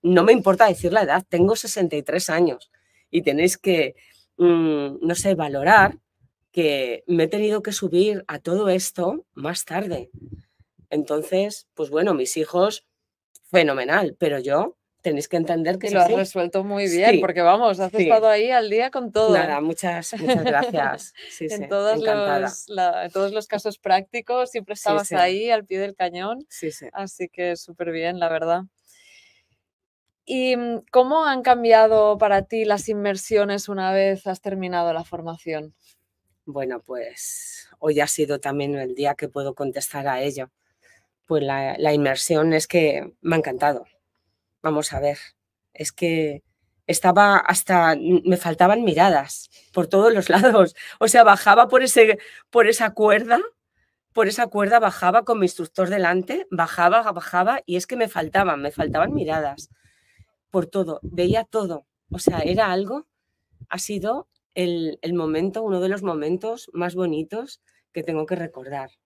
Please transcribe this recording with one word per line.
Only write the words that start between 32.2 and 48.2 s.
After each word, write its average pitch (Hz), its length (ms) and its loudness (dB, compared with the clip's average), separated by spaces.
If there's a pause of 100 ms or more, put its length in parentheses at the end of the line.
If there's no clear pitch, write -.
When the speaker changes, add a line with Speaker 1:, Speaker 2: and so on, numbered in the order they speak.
Speaker 2:
ti 220 220 -4
las 208 240 -2
inmersiones 202 800 -2
una 190 240 -4
vez 196 340 0
has 185 140 -6
terminado 180 520 -4
la 165 120 -6
formación? 165 680 -10 (720)
Speaker 1:
Bueno, 135 360 -8
pues - 880 -14 (100)
hoy 151 220 0
ha 147 60 2
sido 143 340 -2
también 143 360 -4
el 127 180 -8
día 143 200 -2
que 143 140 -10
puedo 139 260 -8
contestar 139 540 -8
a 131 140 -4
ello. 135 280 -6 (760)
Pues 156 160 0
la, 139 360 -4
la 151 140 2
inmersión 147 600 0
es 156 140 0
que 147 540 0
me 165 160 0
ha - 20 2
encantado. 143 480 -2 (760)
Vamos 151 300 -4
a 135 80 -6
ver, 143 180 -4 (540)
es - 200 -10
que 160 500 -4 (440)
estaba 196 520 4
hasta, 175 560 2
m-, 175 300 2